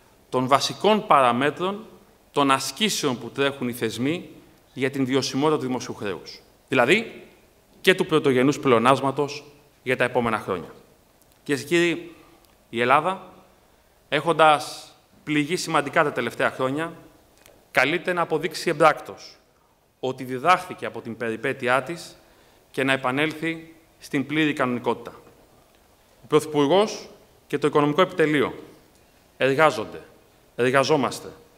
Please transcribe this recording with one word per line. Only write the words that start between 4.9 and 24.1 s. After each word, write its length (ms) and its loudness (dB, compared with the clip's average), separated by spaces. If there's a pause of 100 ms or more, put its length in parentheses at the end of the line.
την 140 -2
βιωσιμότητα 540 0
του 80 -6
δημοσίου 280 -6
χρέους. 460 -8 (280)
Δηλαδή, 540 2 (580)
και 140 4
του 120 0
πρωτογενούς 520 2
πλεονάσματος 840 2 (380)
για 140 -2
τα 80 0
επόμενα 340 0
χρόνια. 360 -8 (680)
Κυρίες 220 -4
και 40 -12
κύριοι, 460 0 (560)
η 100 -4
Ελλάδα, 520 0 (760)
έχοντας 840 2 (320)
πληγεί 320 -2
σημαντικά 480 0
τα 80 -4
τελευταία 380 -2
χρόνια, 420 -4 (800)
καλείται 420 0
να 80 -2
αποδείξει 500 -4
εμπράκτος 680 0 (640)
ότι 240 -4
διδάχθηκε 640 0
από 140 -10
την 160 -10
περιπέτειά 680 -2
της 340 -12 (540)
και 140 -4
να 80 2
επανέλθει 840 -4 (240)
στην 280 -4